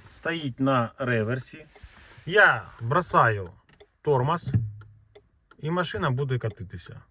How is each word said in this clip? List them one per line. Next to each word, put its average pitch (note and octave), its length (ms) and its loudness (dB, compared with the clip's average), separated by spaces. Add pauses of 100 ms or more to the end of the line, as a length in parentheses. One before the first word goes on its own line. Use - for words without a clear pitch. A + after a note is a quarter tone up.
(120)
стоїть D#3+ 480 -6
на C3+ 380 2
реверсі. B2 680 -2 (600)
Я E3 360 6 (200)
бросаю A#2 680 2 (520)
тормоз, C#3+ 460 0 (1120)
і D3+ 120 -6
машина F3+ 400 -2
буде C3 260 -2
катитися. - 600 -10 (120)